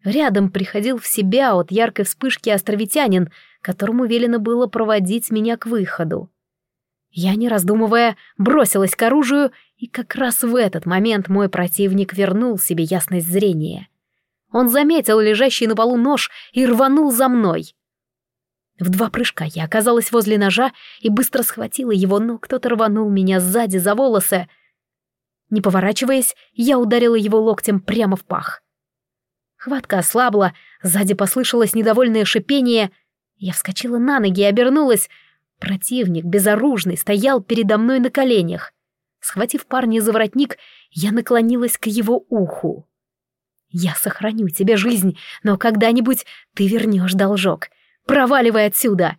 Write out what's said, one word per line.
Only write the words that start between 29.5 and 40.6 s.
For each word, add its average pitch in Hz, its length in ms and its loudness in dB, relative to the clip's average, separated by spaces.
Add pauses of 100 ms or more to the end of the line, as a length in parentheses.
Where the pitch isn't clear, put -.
Хватка 247 420 -4
ослабла, 202 540 2 (280)
сзади 190 320 0
послышалось 220 640 0
недовольное 220 480 2
шипение. 233 680 0 (440)
Я 185 160 -8
вскочила 240 460 -6
на 262 220 0
ноги 196 220 0
и 202 40 4
обернулась. 247 640 2 (500)
Противник, 185 640 -2
безоружный, 202 720 0
стоял 208 460 0
передо 220 360 0
мной 247 220 2
на 247 100 0
коленях. 196 600 -2 (480)
Схватив - 460 -6
парня 233 340 0
за 214 140 0
воротник, 220 440 -2 (340)